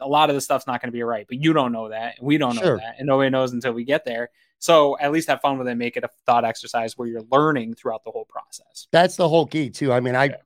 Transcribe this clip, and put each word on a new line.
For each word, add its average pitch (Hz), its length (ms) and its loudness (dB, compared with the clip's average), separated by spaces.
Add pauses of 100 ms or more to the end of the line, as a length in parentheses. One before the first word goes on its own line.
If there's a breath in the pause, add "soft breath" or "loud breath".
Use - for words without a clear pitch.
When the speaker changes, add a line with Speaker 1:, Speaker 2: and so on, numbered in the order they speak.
Speaker 1:
a 135 80 -8
lot 147 220 4
of 143 60 0
the 135 40 -2
stuff's 131 260 -2
not 123 140 -4
gonna 120 120 -10
be 120 100 -6
right, 113 260 -6
but 127 140 -8
you 160 100 4
don't 131 200 2
know 113 160 -6
that. 110 300 -10
And 123 80 -10
we 151 120 2
don't 123 160 0
know 117 80 -4
Speaker 2:
Sure. 147 160 2
Speaker 1:
that. 113 200 -12
And 135 80 -6
nobody 135 240 2
knows 131 220 0
until 120 200 -4
we 117 120 -6
get 143 200 -2
there. 120 260 -6 (300)
So 151 380 6
at 143 140 0
least 160 160 -2
have 135 120 0
fun 139 180 0
with 127 100 -6
it. 120 80 -4
Make 120 200 -4
it 120 80 -6
a 117 60 -8 (140)
thought 120 200 4
exercise 113 520 -4
where 120 120 -6
you're 117 140 -8 (100)
learning 135 420 2
throughout 110 300 -8
the 113 80 -12
whole 113 140 -10
process. - 680 -18
Speaker 2:
That's 180 240 4
the 175 120 2
whole 156 180 4
key 147 240 -4
too. 135 220 -2
I 123 80 4
mean, 123 140 -2
I, 131 120 4
Speaker 1:
Yeah. - 200 -2